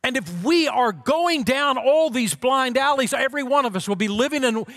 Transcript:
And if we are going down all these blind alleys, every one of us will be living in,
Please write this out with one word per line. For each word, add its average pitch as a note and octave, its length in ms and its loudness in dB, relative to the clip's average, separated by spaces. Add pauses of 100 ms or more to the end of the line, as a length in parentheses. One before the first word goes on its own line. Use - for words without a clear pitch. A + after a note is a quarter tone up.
And B3+ 140 0
if F3 260 -8
we D#4 240 2
are B3 240 0
going D4+ 520 0
down C4+ 340 0
all D4 320 2
these A3+ 240 -2
blind B3+ 420 0
alleys, C4+ 380 2
every C4 280 -2
one C4+ 220 2
of G#3+ 100 -4
us F#3 140 -4
will G3+ 80 0
be G#3 100 -2
living C4 380 0
in, A3+ 180 0 (140)